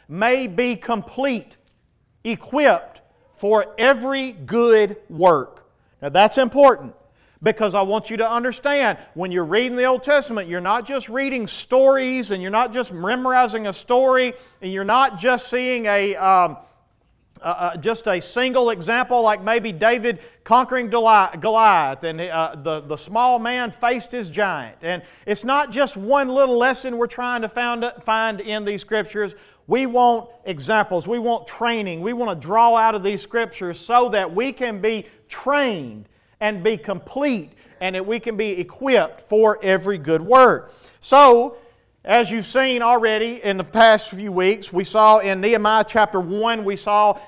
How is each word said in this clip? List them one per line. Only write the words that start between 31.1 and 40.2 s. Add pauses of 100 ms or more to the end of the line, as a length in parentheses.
want
training.
We
want
to
draw
out
of
these
Scriptures
so
that
we
can
be (240)
trained (320)
and
be
complete, (260)
and
that
we
can
be
equipped
for
every
good